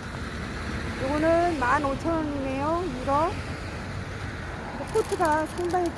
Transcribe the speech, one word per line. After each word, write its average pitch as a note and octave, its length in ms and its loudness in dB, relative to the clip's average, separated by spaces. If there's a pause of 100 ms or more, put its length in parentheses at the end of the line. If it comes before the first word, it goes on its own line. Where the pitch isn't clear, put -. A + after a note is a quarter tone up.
(1040)
요거는 D#4+ 580 4
만 C4+ 240 4
오천 C4+ 280 0
원이네요. D4 720 0 (200)
이거. D4 280 4 (1500)
근데 - 160 -6
포트가 E4 520 4
상당히 F4 520 2